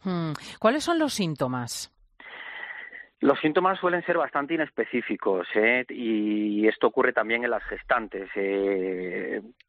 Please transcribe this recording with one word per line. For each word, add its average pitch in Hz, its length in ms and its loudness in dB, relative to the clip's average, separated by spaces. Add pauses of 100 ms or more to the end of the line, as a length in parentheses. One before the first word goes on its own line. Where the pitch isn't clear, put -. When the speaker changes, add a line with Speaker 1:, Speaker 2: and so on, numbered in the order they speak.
Speaker 1:
Hmm. 170 300 -2 (260)
¿Cuáles 262 240 4
son 339 160 2
los 302 140 2
síntomas? 131 800 -4 (1300)
Speaker 2:
Los 135 200 4
síntomas 185 380 2
suelen 175 280 0
ser 170 100 0
bastante 143 380 -2
inespecíficos, 113 1000 -2
¿eh? 117 360 4
Y 107 760 2
esto 107 200 4
ocurre 123 260 2
también 117 320 0
en 120 60 0
las 110 140 0
gestantes. 107 680 -4
Eh, 98 1080 0 (260)